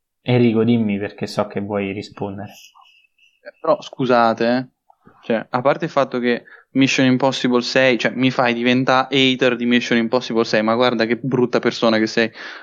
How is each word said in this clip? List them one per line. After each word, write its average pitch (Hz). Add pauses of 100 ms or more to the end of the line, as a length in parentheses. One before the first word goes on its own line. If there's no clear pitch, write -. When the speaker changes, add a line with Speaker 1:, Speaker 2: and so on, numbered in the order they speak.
(220)
Speaker 1:
Enrico, 120
dimmi, 110
perché 101
so 104
che -
vuoi 101
rispondere. 101
Speaker 2:
Eh, -
però 160
scusate, 117
eh. 131 (560)
Cioè, 113
a 127
parte 147
il 151
fatto 127
che 120 (280)
Mission 131
Impossible 127
sei, 131
cioè, 113
mi 127
fai 123
diventare 127
hater 131
di 120
Mission 120
Impossible 113
sei, 110
ma 113
guarda 120
che 117
brutta 123
persona 113
che 110
sei. 113 (320)